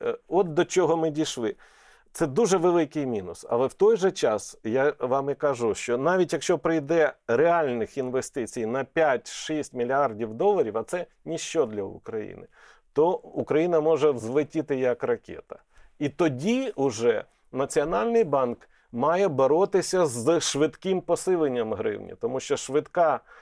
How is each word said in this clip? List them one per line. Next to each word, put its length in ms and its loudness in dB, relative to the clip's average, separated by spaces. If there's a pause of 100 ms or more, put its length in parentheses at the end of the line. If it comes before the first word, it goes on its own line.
Е, 160 -4 (100)
от 260 0
до 100 4
чого 320 2
ми 140 0
дійшли. 440 -4 (580)
Це 140 -2
дуже 300 2
великий 500 2
мінус. 440 -6
Але 160 2
в 60 -4
той 240 4
же 140 2
час, 540 -2
я 360 0
вам 300 -2
і 40 -2
кажу, 400 -2
що 240 -4
навіть 340 0
якщо 260 0
прийде 540 0 (140)
реальних 720 2
інвестицій 680 -4
на 180 -2
п'ять-шість 880 -2
мільярдів 600 -2
доларів, 440 0
а 40 -4
це 240 -6 (180)
ніщо 420 -2
для 160 -6
України, 640 -10 (460)
то 200 4
Україна 680 0
може 300 4
взлетіти 680 -2
як 260 0
ракета. 540 -6 (420)
І 100 -2
тоді 680 -2
уже 480 0 (280)
Національний 720 0
банк 440 -2 (240)
має 360 2
боротися 760 2
з 340 2
швидким 600 -2
посиленням 720 0
гривні, 460 -6
тому 200 -4
що 160 -2
швидка, 640 0 (220)